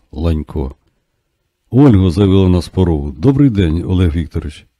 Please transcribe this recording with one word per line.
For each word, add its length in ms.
Ланько. 640
"Ольго", 400
заявила 320
вона 200
з 60
порогу, 500
"добрий 320
день, 360
Олег 300
Вікторович. 500